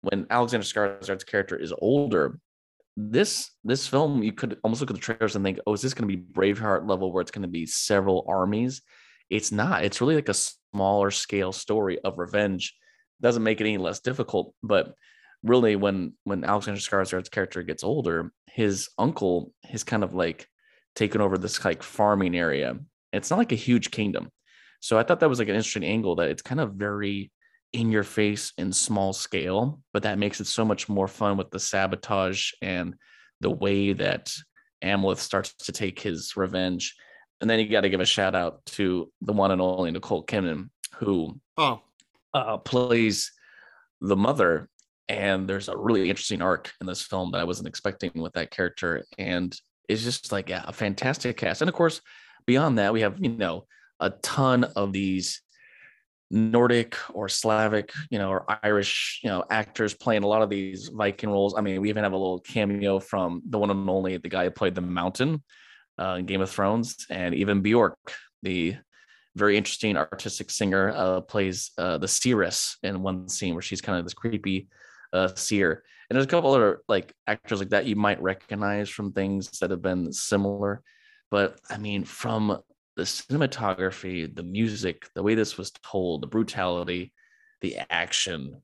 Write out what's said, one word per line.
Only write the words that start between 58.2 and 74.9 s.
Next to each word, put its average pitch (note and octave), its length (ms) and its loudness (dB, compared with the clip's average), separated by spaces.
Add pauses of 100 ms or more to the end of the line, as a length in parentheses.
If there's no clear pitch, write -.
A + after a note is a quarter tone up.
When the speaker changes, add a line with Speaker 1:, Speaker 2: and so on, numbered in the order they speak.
Speaker 1:
or F#2+ 160 -2 (180)
Irish, G#2 600 0
you A2 80 -2
know, F#2 180 -2
actors A2 460 0
playing G#2+ 300 0
a - 20 2
lot G#2+ 160 4
of G#2 80 2
these F#2+ 380 -4
Viking G#2+ 420 -2
roles. G2 260 2
I G#2+ 60 0
mean, F#2+ 180 -2
we G#2 80 0
even G#2+ 160 0
have G2 80 0
a F#2 60 -2
little F#2 220 -2
cameo G2+ 600 0
from F2 480 -2
the A#2 100 -2
one G2+ 120 2
and G2 180 0
only, F#2 300 0
the F2+ 100 -10
guy F#2 160 0
who F2+ 60 2
played F#2 240 0
the F#2 80 -4
Mountain, F#2+ 600 -2 (560)
uh, F#2 200 -2
in F#2 80 -6
Game F#2+ 160 0
of F#2+ 80 -2
Thrones. A2 580 0
And F2 260 -2
even G#2 280 2
Bjork, G#2+ 340 4 (460)
the F2+ 340 -2 (600)
very G2+ 200 4
interesting G#2 400 0
artistic - 540 -6
singer, G2 440 2
uh, F#2 280 0
plays, F#2+ 560 -2
uh, F2 180 -2
the E2+ 120 -4
seeress G#2 720 0
in F#2+ 200 -4
one F#2 280 -4
scene F#2 240 -4
where F2 80 -6
she's - 180 -8
kind F#2 180 -2
of E2+ 60 -4
this F2 100 -10
creepy, G2+ 540 -4 (460)